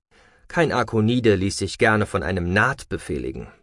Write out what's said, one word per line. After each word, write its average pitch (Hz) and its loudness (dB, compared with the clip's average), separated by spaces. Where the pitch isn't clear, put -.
Kein 165 0
Arkonide 113 2
ließ 95 0
sich - -6
gerne 107 4
von 92 -4
einem 87 -2
Naht 120 0
befehligen. 65 -8